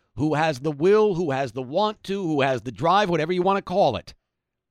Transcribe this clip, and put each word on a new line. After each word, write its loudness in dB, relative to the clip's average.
who -2
has 0
the -2
will, 2
who -2
has -4
the -6
want -4
to, -6
who 0
has 0
the -8
drive, 2
whatever 0
you 0
want 2
to -2
call 2
it. -12